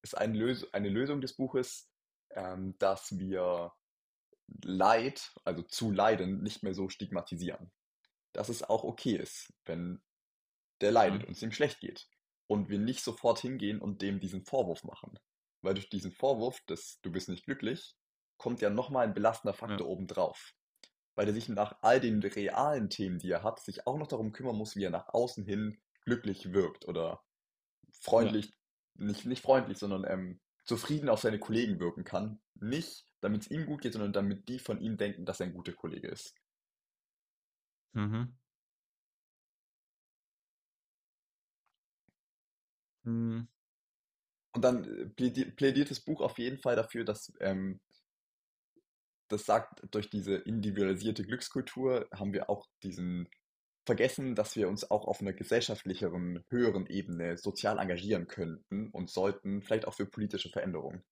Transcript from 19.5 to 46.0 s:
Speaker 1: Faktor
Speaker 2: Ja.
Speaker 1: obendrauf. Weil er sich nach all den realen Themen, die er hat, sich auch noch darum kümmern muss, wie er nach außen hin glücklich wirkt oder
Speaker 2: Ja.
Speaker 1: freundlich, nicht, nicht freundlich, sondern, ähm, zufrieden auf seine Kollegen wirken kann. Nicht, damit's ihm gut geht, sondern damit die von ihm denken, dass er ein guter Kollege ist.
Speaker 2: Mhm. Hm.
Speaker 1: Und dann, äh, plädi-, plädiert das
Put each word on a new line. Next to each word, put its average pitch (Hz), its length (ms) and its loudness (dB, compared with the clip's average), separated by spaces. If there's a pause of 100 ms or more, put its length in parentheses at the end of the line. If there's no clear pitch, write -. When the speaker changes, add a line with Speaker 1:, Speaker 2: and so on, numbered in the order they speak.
Speaker 1:
Faktor 101 340 -4
Speaker 2:
Ja. - 0 -
Speaker 1:
obendrauf. 92 680 -2 (640)
Weil 104 120 2
er 107 60 2
sich 113 140 -4
nach 104 340 0
all 123 180 8
den 110 220 4
realen 110 680 0
Themen, 92 280 -2
die 90 120 -4
er 85 120 2
hat, 110 180 -2
sich - 260 -8
auch 135 120 0
noch 151 100 -4
darum 110 240 -2
kümmern 123 240 -4
muss, 107 200 -4
wie 98 80 0
er 90 60 0
nach 87 180 -4
außen 120 360 0
hin 107 340 -2 (260)
glücklich 110 480 -2
wirkt 92 360 2
oder 82 360 -2 (920)
Speaker 2:
Ja. 113 240 6
Speaker 1:
freundlich, - 120 -8 (420)
nicht, 104 320 -4
nicht 127 160 -4
freundlich, 123 360 6
sondern, 98 300 -2
ähm, 92 320 -4 (240)
zufrieden 143 460 0
auf 107 100 6
seine 107 200 2
Kollegen 110 400 2
wirken 87 240 -2
kann. 107 360 -4 (140)
Nicht, 131 520 -6 (140)
damit's 107 300 -2
ihm 156 160 -2
gut 147 160 -4
geht, 117 120 -2
sondern 104 180 -2
damit 98 360 0
die 127 100 -6
von - 220 -4
ihm 110 180 -2
denken, 101 280 -2
dass - 140 -4
er 90 60 0
ein 87 80 -6
guter 87 200 -8
Kollege - 340 -8
ist. - 280 -12 (1600)
Speaker 2:
Mhm. 113 440 -2 (4000)
Hm. 117 440 -2 (1040)
Speaker 1:
Und 120 120 2
dann, 123 200 6
äh, 55 220 -6
plädi-, 127 460 2
plädiert 135 380 6
das 135 100 -6